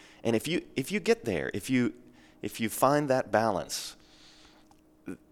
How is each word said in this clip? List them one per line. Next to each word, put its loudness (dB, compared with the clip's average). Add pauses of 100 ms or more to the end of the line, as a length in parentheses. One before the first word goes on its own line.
(220)
And 2
if 0
you, -2 (140)
if -4
you -2
get 0
there, -2
if -6
you, 2 (480)
if -8
you -2
find 4
that 0
balance, 0 (1400)